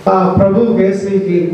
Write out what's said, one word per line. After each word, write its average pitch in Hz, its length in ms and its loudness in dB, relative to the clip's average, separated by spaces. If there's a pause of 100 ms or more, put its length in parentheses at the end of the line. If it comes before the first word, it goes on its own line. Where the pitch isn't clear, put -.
(140)
ఆ - 20 2 (240)
ప్రభు 196 260 2 (120)
కేసరికి 190 600 0 (160)